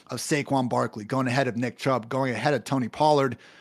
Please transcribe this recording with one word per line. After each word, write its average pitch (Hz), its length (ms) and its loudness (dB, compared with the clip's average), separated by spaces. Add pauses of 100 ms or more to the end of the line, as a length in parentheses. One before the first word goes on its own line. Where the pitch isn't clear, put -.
of 123 140 -8
Saquon 135 500 0
Barkley, 120 340 -2
going 131 220 -2
ahead 127 220 2
of 110 100 -4
Nick 120 180 -4
Chubb, 120 320 0
going 131 240 -2
ahead 123 220 0
of 117 100 -2
Tony 127 240 0
Pollard, 143 480 2 (240)